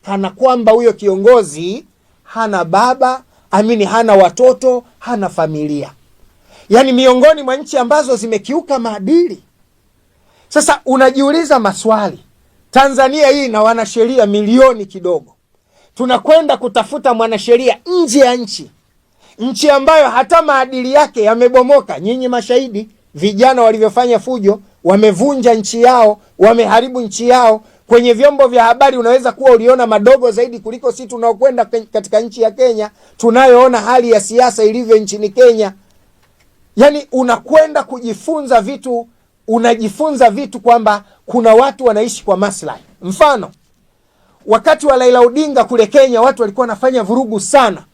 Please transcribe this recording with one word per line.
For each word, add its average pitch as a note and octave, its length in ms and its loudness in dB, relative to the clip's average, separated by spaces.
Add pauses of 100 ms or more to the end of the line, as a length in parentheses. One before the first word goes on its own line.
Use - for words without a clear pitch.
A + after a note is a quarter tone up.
kana G3 240 -6
kwamba B3 420 0
huyo A#3 220 2
kiongozi G3 920 0 (380)
hana G#3 420 -6
baba, B3+ 560 0 (300)
amini, G#3+ 340 0
hana A3 300 0
watoto, B3 680 2 (160)
hana G#3 300 -8
familia. D3+ 600 -6 (800)
Yaani, B3+ 240 2
miongoni C4 500 4
mwa B3+ 140 -4
nchi D4 200 -8
ambazo B3+ 380 0
zimekiuka A#3+ 640 -4
maadili. A3+ 640 -2 (1040)
Sasa D4+ 360 0
unajiuliza C4+ 760 0
maswali, G#3 600 -4 (520)
Tanzania C4+ 560 2
hii C#4 180 0
ina G#3+ 180 -2
wanasheria A3+ 640 0
milioni G#3+ 600 2
kidogo. F3+ 480 -8 (640)
Tunakwenda C4 640 0
kutafuta B3 560 -4
mwanasheria A3+ 720 -2
nje E4 340 -2
ya B3 160 4
nchi, G3+ 360 -12 (680)
nchi B3 300 -2
ambayo C#4 400 2
hata C4 320 0
maadili C4 520 -2
yake C#4+ 300 0
yamebomoka. A#3 760 2
Nyinyi B3 280 -6
mashahidi, A#3+ 640 -4 (260)
vijana G#3+ 460 0
walivyofanya A3 580 0
fujo, G#3 400 -4 (240)
wamevunja A3 720 0
nchi A3+ 280 -4
yao, A#3 380 4 (200)
wameharibu A#3 600 2
nchi A3+ 280 -4
yao. A#3 320 2 (260)
Kwenye A#3+ 260 4
vyombo C#4 340 2
vya A#3+ 160 2
habari B3+ 340 2
unaweza A#3+ 340 0
kuwa C4 200 2
uliona A#3+ 360 2
madogo A#3 440 2
zaidi A#3+ 280 -4
kuliko A#3+ 320 -8
sisi B3 160 -14
tunaokwenda A#3 580 -2
ke-, A3+ 160 -6 (120)
katika G#3+ 260 -4
nchi A#3 220 -8
ya A3 100 0
Kenya, A3 380 -2 (280)
tunayoona B3 640 4
hali A#3+ 300 0
ya G#3 100 2
siasa A3+ 420 0
ilivyo A3+ 340 0
nchini G#3 320 -6
Kenya. A3 440 2 (1040)
Yaani, C#4+ 360 2
unakwenda C4 720 -2
kujifunza B3 800 -4
vitu, A#3+ 460 -10 (400)
unajifunza A#3 840 -2
vitu A#3+ 300 -8
kwamba G#3+ 440 0 (220)
kuna A3+ 300 2
watu C4 300 0
wanaishi A3 400 -2
kwa F#3+ 120 -2
maslahi. F#3+ 460 -8 (180)
Mfano, G3+ 500 -2 (960)
wakati D4 400 0
wa C4+ 120 2
Raila B3 220 2
Odinga C4 440 0
kule A3 240 0
Kenya, B3+ 340 2
watu B3+ 200 0
walikuwa A3 220 -4
wanafanya A#3+ 400 -4
vurugu A3 360 -4
sana. G3+ 440 0 (100)